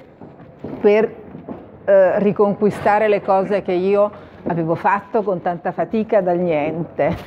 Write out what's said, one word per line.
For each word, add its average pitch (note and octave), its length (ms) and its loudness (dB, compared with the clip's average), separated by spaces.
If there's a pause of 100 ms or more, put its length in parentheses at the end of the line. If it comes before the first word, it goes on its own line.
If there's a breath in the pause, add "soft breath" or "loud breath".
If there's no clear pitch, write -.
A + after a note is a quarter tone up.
(800)
per, G#3+ 320 4 (720)
eh, F#3+ 360 4
riconquistare G#3 880 2
le G3+ 120 2
cose G3 420 0
che F#3+ 100 -4
io G3+ 360 2 (380 loud breath)
avevo E3 300 -2
fatto G3+ 480 -2
con F#3 180 -4
tanta F3 300 -4
fatica G#3+ 480 -2
dal F3 180 0
niente, D#3+ 800 -2 (100)